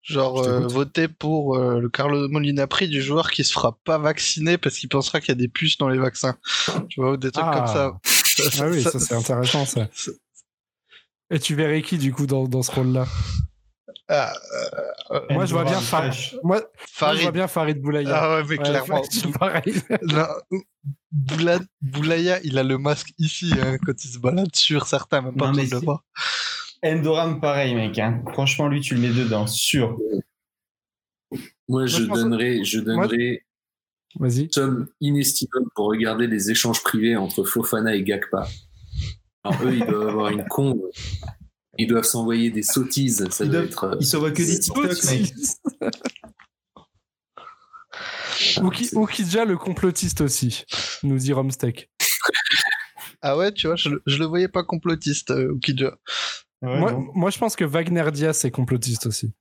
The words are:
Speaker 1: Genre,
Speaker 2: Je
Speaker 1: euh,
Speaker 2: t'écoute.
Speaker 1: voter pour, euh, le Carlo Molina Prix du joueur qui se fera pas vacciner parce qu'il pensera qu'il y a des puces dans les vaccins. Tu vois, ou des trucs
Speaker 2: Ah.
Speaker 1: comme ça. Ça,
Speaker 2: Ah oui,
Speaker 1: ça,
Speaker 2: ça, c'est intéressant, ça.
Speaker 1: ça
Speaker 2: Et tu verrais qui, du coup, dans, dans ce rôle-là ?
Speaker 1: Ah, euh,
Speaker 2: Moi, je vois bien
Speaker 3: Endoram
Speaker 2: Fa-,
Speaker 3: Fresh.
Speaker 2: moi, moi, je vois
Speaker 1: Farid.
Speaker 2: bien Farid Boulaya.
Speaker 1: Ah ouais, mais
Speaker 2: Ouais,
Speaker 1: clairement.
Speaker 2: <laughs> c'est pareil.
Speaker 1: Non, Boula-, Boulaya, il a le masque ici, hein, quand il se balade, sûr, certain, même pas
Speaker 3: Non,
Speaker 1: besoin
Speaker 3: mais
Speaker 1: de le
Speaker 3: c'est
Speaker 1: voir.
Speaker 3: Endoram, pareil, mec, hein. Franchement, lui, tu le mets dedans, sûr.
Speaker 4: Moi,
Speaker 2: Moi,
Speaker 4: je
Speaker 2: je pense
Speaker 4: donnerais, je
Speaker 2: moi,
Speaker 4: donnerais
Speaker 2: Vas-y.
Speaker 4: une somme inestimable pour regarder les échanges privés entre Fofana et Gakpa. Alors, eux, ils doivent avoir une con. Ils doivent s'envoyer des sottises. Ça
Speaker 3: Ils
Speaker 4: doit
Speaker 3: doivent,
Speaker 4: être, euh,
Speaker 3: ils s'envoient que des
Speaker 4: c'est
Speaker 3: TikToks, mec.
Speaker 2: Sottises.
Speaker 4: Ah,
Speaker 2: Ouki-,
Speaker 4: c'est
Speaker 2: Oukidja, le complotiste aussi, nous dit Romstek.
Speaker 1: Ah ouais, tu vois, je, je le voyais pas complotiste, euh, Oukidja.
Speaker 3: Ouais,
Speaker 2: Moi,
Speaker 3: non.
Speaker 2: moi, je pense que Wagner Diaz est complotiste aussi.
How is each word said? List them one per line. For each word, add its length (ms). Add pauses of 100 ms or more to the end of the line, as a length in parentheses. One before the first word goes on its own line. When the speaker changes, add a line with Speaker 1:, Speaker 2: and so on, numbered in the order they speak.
Speaker 1:
Genre, 420
Speaker 2:
Je 60
Speaker 1:
euh, 100
Speaker 2:
t'écoute. 140
Speaker 1:
voter 340
pour, 480
euh, 240
le 80
Carlo 400
Molina 400
Prix 220
du 120
joueur 300
qui 140
se 80
fera 320
pas 120
vacciner 600
parce 200
qu'il 120
pensera 320
qu'il 80
y 20
a 40
des 120
puces 300
dans 100
les 100
vaccins. 400 (520)
Tu 100
vois, 140
ou 40
des 140
trucs 160
Speaker 2:
Ah. 100
Speaker 1:
comme 100
ça. 360
Ça, 600
Speaker 2:
Ah 40
oui, 120
Speaker 1:
ça, 100
Speaker 2:
ça, 80
c'est 160
intéressant, 500
ça. 280
Speaker 1:
ça 180 (1160)
Speaker 2:
Et 100
tu 160
verrais 260
qui, 160
du 140
coup, 140
dans, 240
dans 140
ce 80
rôle-là ? 340 (1040)
Speaker 1:
Ah, 240 (760)
euh, 180
Speaker 2:
Moi, 160
je 80
vois 100
bien 140
Speaker 3:
Endoram 80
Speaker 2:
Fa-, 160 (100)
Speaker 3:
Fresh. 320
Speaker 2:
moi, 140
moi, 40 (380)
je 60
vois 100
Speaker 1:
Farid. 160
Speaker 2:
bien 160
Farid 340
Boulaya. 320
Speaker 1:
Ah 240
ouais, 60
mais 60
Speaker 2:
Ouais, 80
Speaker 1:
clairement. 480
Speaker 2:
<laughs> 40
c'est 220
pareil. 420 (280)
Speaker 1:
Non, 240 (880)
Boula-, 500 (180)
Boulaya, 600
il 140
a 60
le 140
masque 420
ici, 420
hein, 240
quand 180
il 60
se 100
balade, 340
sûr, 340
certain, 340
même 140
pas 100
Speaker 3:
Non, 60
Speaker 1:
besoin 120
Speaker 3:
mais 60
Speaker 1:
de 60
le 40
Speaker 3:
c'est 60
Speaker 1:
voir. 180 (800)
Speaker 3:
Endoram, 560
pareil, 360
mec, 240
hein. 220 (120)
Franchement, 340
lui, 140
tu 140
le 60
mets 120
dedans, 340
sûr. 500 (1300)
Speaker 4:
Moi, 80 (300)
Speaker 2:
Moi, 160
Speaker 4:
je 160
Speaker 2:
je 40
pense 140
Speaker 4:
donnerais, 460
je 160
Speaker 2:
moi, 260
Speaker 4:
donnerais 380 (760)
Speaker 2:
Vas-y. 240
Speaker 4:
une 80
somme 360 (120)
inestimable 760
pour 120
regarder 400
les 240
échanges 320
privés 320
entre 300
Fofana 500
et 80
Gakpa. 440 (960)
Alors, 180
eux, 140
ils 80
doivent 240
avoir 200
une 160
con. 320 (1040)
Ils 80
doivent 160
s'envoyer 480
des 100
sottises. 680
Ça 140
Speaker 3:
Ils 40
Speaker 4:
doit 120
Speaker 3:
doivent, 100
Speaker 4:
être, 140
euh, 140
Speaker 3:
ils 60
s'envoient 260
que 60
des 80
Speaker 4:
c'est 140
Speaker 3:
TikToks, 260
mec. 120
Speaker 2:
Sottises. 600 (3000)
Speaker 4:
Ah, 60
Speaker 2:
Ouki-, 220
Speaker 4:
c'est 120
Speaker 2:
Oukidja, 480
le 120
complotiste 640
aussi, 440 (380)
nous 140
dit 160
Romstek. 560 (1300)
Speaker 1:
Ah 160
ouais, 160
tu 140
vois, 80
je, 140 (160)
je 120
le 80
voyais 220
pas 160
complotiste, 680
euh, 200
Oukidja. 460 (640)
Speaker 3:
Ouais, 180
Speaker 2:
Moi, 120
Speaker 3:
non. 240
Speaker 2:
moi, 160
je 80
pense 160
que 100
Wagner 460
Diaz 340
est 60
complotiste 560
aussi. 340